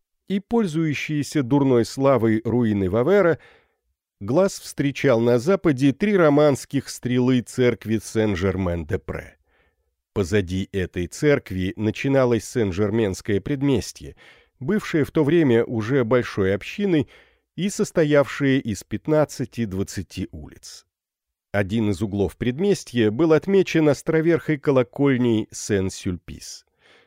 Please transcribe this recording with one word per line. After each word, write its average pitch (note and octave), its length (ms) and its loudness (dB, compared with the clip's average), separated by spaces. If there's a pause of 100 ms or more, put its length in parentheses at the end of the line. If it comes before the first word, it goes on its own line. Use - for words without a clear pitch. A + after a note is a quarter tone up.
(280)
и G3 120 -4
пользующиеся D#3 1000 -4
дурной C3 420 4
славой A#2 600 2
руины G#2 460 0
Вавера, E3 480 2 (800)
глаз D3 400 0
встречал C#3 600 0
на A#2+ 200 4
западе C#3+ 540 2
три G#3 220 0
романских D3 720 2
стрелы B2+ 520 0
церкви A2+ 640 0
Сен-Жермен-де-Пре. F2+ 1300 -4 (760)
Позади F#2+ 600 -2
этой F2+ 340 -4
церкви G2 720 0
начиналось A#2+ 640 0
Сен-Жерменское G#2 960 -2
предместье, C3+ 800 -4 (420)
бывшее D3+ 460 -2
в - 60 -12
то D#3+ 120 2
время C3+ 400 4
уже A#2+ 400 -2
большой A2 500 0
общиной E3 540 -2 (480)
и F#3 140 -4
состоявшее D3 880 0
из G#2 240 -6
пятнадцати-двадцати G#2+ 1500 -4
улиц. - 540 -20 (640)
Один G#2 400 0
из F2+ 100 -4
углов G2 360 -2
предместья B2 720 0
был D#3 220 2
отмечен E3 540 2
островерхой D#3 680 0
колокольней B2+ 920 2
Сен-Сюльпис. - 1120 -6 (420)